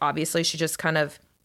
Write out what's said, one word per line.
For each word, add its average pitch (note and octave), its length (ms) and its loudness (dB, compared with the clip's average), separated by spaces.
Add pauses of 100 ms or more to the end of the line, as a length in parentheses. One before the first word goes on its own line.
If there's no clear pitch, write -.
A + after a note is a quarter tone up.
obviously, D#3 420 0
she E3 140 -2
just D#3+ 220 -2
kind D#3+ 180 2
of D3 220 0 (240)